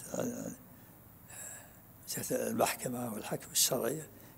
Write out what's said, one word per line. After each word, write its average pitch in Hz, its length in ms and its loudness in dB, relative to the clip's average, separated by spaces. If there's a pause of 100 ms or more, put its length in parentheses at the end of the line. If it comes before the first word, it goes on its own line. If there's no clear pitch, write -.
(180)
من - 340 -2 (1600)
جهة 123 400 2
المحكمة 120 680 2
والحكم - 380 -4
الشرعي 131 500 6 (360)